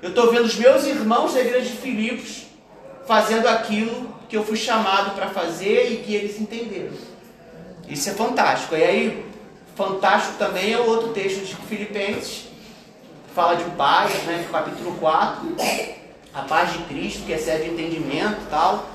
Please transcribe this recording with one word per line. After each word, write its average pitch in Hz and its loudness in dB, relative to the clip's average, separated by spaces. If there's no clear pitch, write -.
Eu 175 -6
tô 233 6
vendo 233 4
os 214 0
meus 247 8
irmãos 233 2
da 262 2
igreja 240 0
de - -8
Filipos 233 -6
fazendo 226 4
aquilo 226 0
que 220 -4
eu 214 0
fui 220 -2
chamado 196 2
pra 190 -4
fazer 196 2
e 220 -4
que 208 -4
eles 208 -2
entenderam. 214 -6
Isso 147 -4
é - -4
fantástico. 202 2
E 160 6
aí, 220 2
fantástico 196 2
também 196 0
é 240 2
o 240 4
outro 226 2
texto 196 -2
de - -8
Filipenses, 208 -6
fala 175 4
de 165 -4
paz, 175 4
né, 170 -4
capítulo 160 -4
quatro, 165 0
a 139 -6
paz 170 0
de - -6
Cristo, 175 -6
que 170 -4
excede 156 -2
o - -4
entendimento 165 -2
e - -12
tal. 185 2